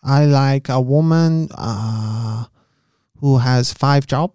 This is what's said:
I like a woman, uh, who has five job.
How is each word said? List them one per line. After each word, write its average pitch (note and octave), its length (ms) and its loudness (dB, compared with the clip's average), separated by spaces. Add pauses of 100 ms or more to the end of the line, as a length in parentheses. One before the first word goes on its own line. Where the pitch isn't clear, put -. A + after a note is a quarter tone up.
I C#3 220 2
like C#3 440 2
a C3 120 0
woman, D#3+ 720 2
uh, A2 920 -6 (720)
who C#3 180 2
has B2 340 0
five C#3 360 0
job. D3+ 280 -2